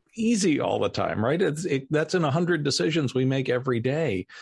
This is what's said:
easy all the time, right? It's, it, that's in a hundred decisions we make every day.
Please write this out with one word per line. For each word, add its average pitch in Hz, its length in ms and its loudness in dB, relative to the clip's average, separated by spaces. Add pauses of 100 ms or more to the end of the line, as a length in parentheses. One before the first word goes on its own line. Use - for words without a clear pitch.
(160)
easy 208 440 2
all 101 180 0
the 104 120 0
time, 98 360 -2
right? 156 160 2
It's, 160 240 -2
it, 135 240 -2
that's 156 240 0
in 180 100 2
a 147 60 2
hundred 165 340 0
decisions 156 520 0
we 131 100 2
make 131 240 0
every 123 300 0
day. 127 480 -2 (140)